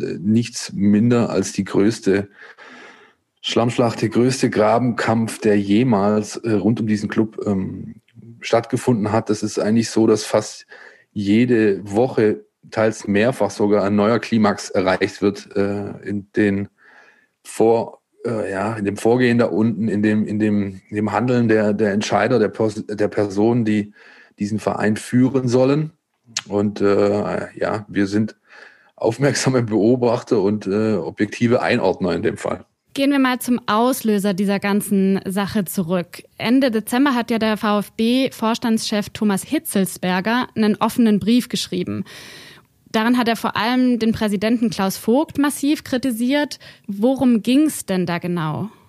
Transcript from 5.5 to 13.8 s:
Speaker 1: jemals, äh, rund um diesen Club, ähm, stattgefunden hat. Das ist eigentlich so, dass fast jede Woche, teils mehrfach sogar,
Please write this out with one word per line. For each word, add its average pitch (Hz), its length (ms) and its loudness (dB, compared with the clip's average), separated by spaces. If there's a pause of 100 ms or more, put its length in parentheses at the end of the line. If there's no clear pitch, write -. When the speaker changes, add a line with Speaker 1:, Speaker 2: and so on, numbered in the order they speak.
Speaker 1:
jemals, 104 840 2
äh, 113 160 -2
rund 104 260 0
um 110 80 -2
diesen 104 200 -2
Club, - 380 -2
ähm, 95 540 -6 (400)
stattgefunden 113 720 0
hat. 110 180 0
Das 107 140 -2
ist - 160 -4
eigentlich 110 300 2
so, 113 180 2
dass 107 160 2
fast - 420 -4 (460)
jede 107 760 2
Woche, 110 560 2 (280)
teils 110 340 0
mehrfach 104 460 0
sogar, 104 320 2